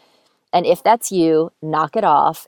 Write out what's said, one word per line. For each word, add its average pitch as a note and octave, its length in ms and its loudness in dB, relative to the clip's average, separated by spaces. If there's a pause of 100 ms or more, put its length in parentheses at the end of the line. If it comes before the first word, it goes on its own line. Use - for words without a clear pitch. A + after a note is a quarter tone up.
(520)
And - 140 0
if F3 160 0
that's A3+ 300 0
you, D#3+ 400 0 (100)
knock D#3 340 -4
it A3 80 -2
off. D#3 440 0